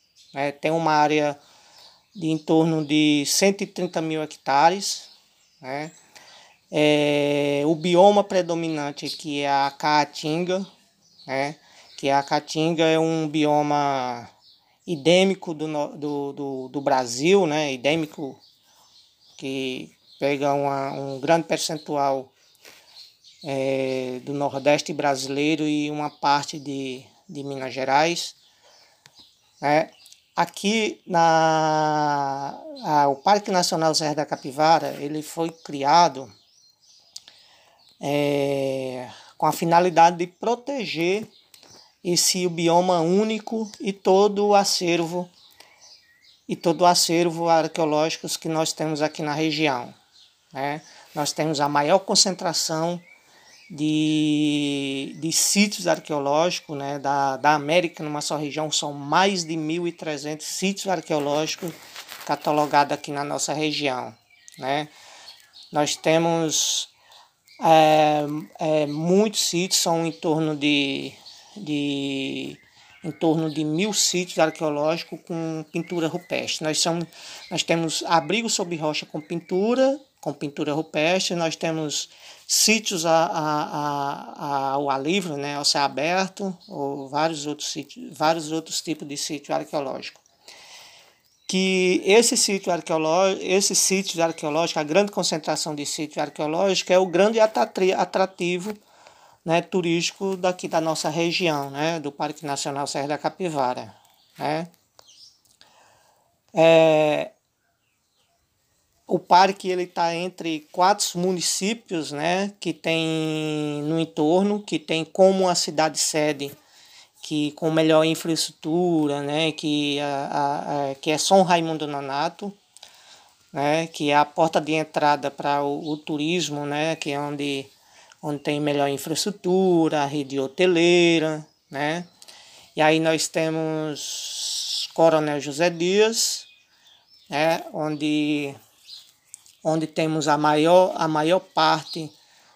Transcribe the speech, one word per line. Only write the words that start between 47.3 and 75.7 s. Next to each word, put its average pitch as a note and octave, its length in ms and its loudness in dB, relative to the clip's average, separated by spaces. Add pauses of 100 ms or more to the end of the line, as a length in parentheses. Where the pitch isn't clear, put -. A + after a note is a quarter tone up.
arqueológico D#3 800 0 (100)
que E3 120 -8
nós D#3+ 240 -2
temos D#3 280 -4
aqui D3+ 200 -2
na D3+ 120 -4
região, D3 600 -2 (580)
né? C#3+ 300 -6 (340)
Nós D3 160 -2
temos D3+ 300 -2
a C#3+ 80 2
maior D3 300 4
concentração F3 1040 -2 (680)
de, D3 1500 0
de D#3+ 120 -4
sítios G3+ 540 2
arqueológicos, D#3 920 0
né, C#3 220 -6
da, C#3 400 -2
da C#3+ 160 4
América D#3 500 0
numa D3 160 -6
só D3+ 160 -6
região. D3 360 -6
São D3 220 -4
mais E3+ 500 0
de D#3+ 120 -8
mil D#3+ 320 -4
e E3+ 40 -6
trezentos D3+ 560 -8
sítios G3 400 -4
arqueológicos D#3 840 -2 (540)
catalogados D3 680 2
aqui D3 180 -8
na C#3+ 120 -6
nossa C#3+ 300 -4
região, C#3 580 -4 (460)
né? C#3+ 300 -4 (840)
Nós D3+ 240 0
temos, E3 920 0 (720)
é, D#3 640 6 (320)
é, D#3 300 0
muitos F3+ 540 2
sítios, F3+ 380 0
são E3 240 0
em D#3+ 100 -2
torno D#3 420 -2
de, C#3 580 0 (420)
de, C#3 1000 -6 (460)
em D#3+ 80 -8
torno D#3+ 420 0
de D#3 100 -4
mil E3+ 300 -2
sítios F3+ 460 -2
arqueológicos D#3 880 -2
com D#3+ 440 -6